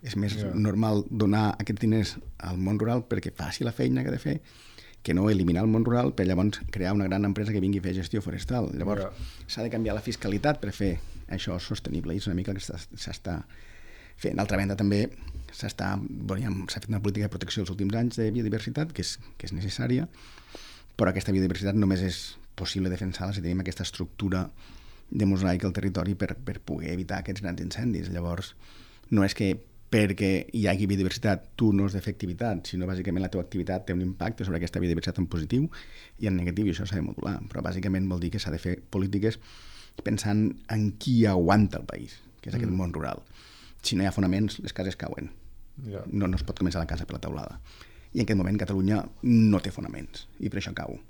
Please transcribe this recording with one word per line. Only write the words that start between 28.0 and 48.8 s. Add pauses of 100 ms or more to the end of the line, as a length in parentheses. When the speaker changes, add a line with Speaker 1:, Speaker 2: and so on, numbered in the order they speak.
Speaker 1:
Llavors, (560)
no
és
que (320)
perquè
hi
hagi
biodiversitat
tu
no
has
de
fer
activitat,
sinó
bàsicament
la
teva
activitat
té
un
impacte
sobre
aquesta
biodiversitat
en
positiu (500)
i
en
negatiu,
i
això
s'ha
de
modular. (100)
Però
bàsicament
vol
dir
que
s'ha
de
fer (160)
polítiques (640)
pensant (260)
en
qui
aguanta
el
país, (220)
que
és
aquest
Speaker 2:
Mm.
Speaker 1:
món
rural. (580)
Si
no
hi
ha
fonaments,
les
cases
cauen. (580)
Speaker 2:
Ja.
Speaker 1:
No,
no
es
pot
començar
la
casa
per
la
teulada. (540)
I
en
aquest
moment
Catalunya (180)